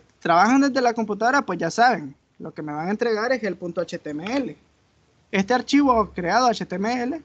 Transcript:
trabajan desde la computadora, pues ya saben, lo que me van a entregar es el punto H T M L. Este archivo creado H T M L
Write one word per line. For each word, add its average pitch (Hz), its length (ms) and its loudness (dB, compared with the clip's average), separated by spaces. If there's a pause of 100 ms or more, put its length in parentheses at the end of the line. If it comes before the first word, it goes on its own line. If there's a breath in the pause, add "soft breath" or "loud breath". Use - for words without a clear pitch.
(200)
trabajan 196 420 4
desde 269 200 2
la 240 120 2
computadora, 226 520 0
pues 180 140 -4
ya 165 100 -2
saben, 170 460 0 (240)
lo 165 140 -12
que 160 100 -12
me 151 80 -10
van 156 160 -6
a 190 40 -2
entregar 226 400 -2
es 247 120 -2
el 185 140 -4
punto 175 240 -8
H 165 180 -8
T - 100 -14
M 151 160 -8
L. 233 320 -6 (720)
Este 196 240 0
archivo 247 600 2
creado 196 340 2
H 202 180 0
T 185 120 -10
M 233 260 -2
L 294 220 -6